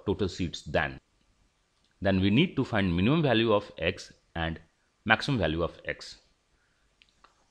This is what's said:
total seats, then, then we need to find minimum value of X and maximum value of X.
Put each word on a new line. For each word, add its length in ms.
total 240
seats, 320
then, 360
then 200
we 80
need 260
to 80
find 320
minimum 260
value 300
of 180
X 340
and 280
maximum 360
value 220
of 220
X. 320